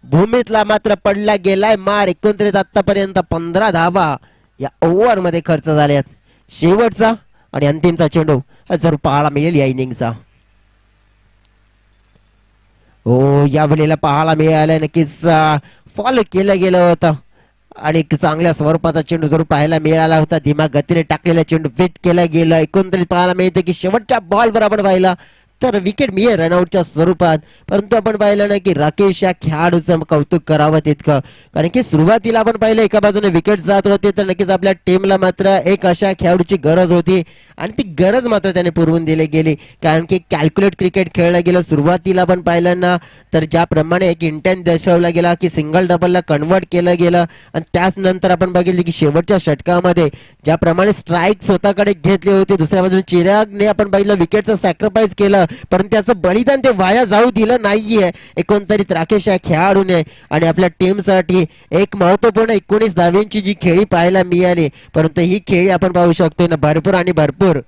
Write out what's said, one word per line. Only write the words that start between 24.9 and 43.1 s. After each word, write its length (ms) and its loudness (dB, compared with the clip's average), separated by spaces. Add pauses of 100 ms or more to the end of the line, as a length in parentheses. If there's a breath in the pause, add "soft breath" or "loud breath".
तर 160 0
wicket 320 -4
मिळेल 300 0
रनआउटच्या 420 0
स्वरूपात, 560 0 (300 soft breath)
परंतु 280 -2
आपण 200 -2
पाहिलं 320 0
ना 100 0
की 160 -2
राकेश 480 0
या 100 0
खेळाडूचं 680 -2
कौतुक 480 -2
करावं 320 2
तितकं, 420 -2 (340 loud breath)
कारण 200 -2
की 80 0
सुरुवातीला 580 2
आपण 160 0
पाहिलं 260 2
एका 180 2
बाजूने 280 0
wicket 320 0
जात 260 0
होते, 240 0
तर 160 -2
नक्कीच 240 -4
आपल्या 220 0 (140)
टीमला 300 2
मात्र 480 0
एक 220 0
अशा 260 0
खेळाडूची 440 0
गरज 360 2
होती 300 0 (340 soft breath)
आणि 160 -10
ती 100 -6
गरज 440 0
मात्र 240 -2
त्याने 200 -2
पुरवून 340 0
दिली 220 0
गेली. 280 0
कारण 500 -2
की 140 -2
calculate 600 -2
cricket 360 -2
खेळलं 320 2
गेलं. 140 2
सुरुवातीला 600 0
आपण 180 0
पाहिलं 400 0
ना 160 0 (360 loud breath)